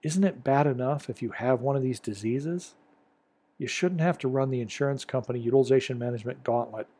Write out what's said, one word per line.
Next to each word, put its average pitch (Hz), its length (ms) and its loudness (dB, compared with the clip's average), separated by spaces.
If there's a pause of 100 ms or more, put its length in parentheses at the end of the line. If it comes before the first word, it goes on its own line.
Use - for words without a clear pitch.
isn't 175 220 2
it 123 200 0
bad 143 240 4
enough 131 420 -2
if 120 120 -8
you 117 100 -4
have 123 300 0
one 139 140 0
of 139 60 0
these 127 180 -2
diseases? 127 760 -4 (800)
You 120 100 -6
shouldn't 180 340 0
have 170 180 2
to - 80 -2
run 135 220 2
the 131 100 -2
insurance 135 460 -2
company 123 340 -4
utilization 127 580 4
management 120 460 -6
gauntlet 113 440 -2 (120)